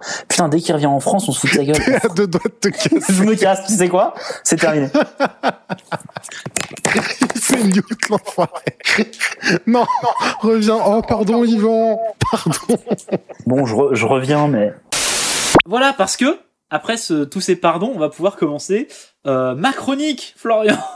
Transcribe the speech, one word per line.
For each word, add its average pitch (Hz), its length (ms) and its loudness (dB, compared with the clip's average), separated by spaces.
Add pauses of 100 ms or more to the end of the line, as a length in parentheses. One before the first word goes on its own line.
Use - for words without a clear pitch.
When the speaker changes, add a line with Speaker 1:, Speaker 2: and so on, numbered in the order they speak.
(280)
Speaker 1:
Putain, 170 220 0
dès 160 100 2
qu'il 165 160 0
revient 147 120 2
en 139 120 2
France, 185 300 0
on - 20 -2
se - 80 -4
fout 139 120 0
de 139 40 2
sa 143 80 2
gueule. 151 160 2
Speaker 2:
<laughs> - 60 0
T'es 262 100 4 (100)
à 220 80 2
deux 196 140 2
doigts 170 160 -2
de 226 60 -2
te - 180 -4
casser. - 320 0
Speaker 1:
<laughs> - 140 0
Je 185 100 4
me 220 120 4
casse, 190 300 2
tu 208 100 -4
sais 180 120 2
quoi ? 180 260 2 (300)
C'est 165 160 2
terminé. 156 340 2
Speaker 2:
<laughs> 285 60 4 (2250)
C'est 247 280 0
mute, 196 460 0
l'enfoiré. 185 400 -2 (1160)
Non, 240 180 4 (560)
reviens. 220 440 2
Oh, 208 160 4
pardon, 226 420 0
Yvan. 226 560 2 (320)
Pardon. - 480 0 (680)
Speaker 1:
Bon, 131 200 2
je 113 100 -4
re-, 135 200 4
je 110 100 0
reviens, 135 420 2
mais. 104 260 0 (920)
Voilà, 254 280 2
parce - 240 0
que, 294 220 2 (300)
après 185 280 -4
ce, 151 260 -2
tous 185 180 -4
ces 185 140 2
pardons, 175 400 0
on 175 40 -8
va 151 100 0
pouvoir 185 260 -2
commencer, 180 520 -2 (400)
euh, 127 280 0
ma 156 180 0
chronique, 277 640 -4
Florian. 214 400 2 (180)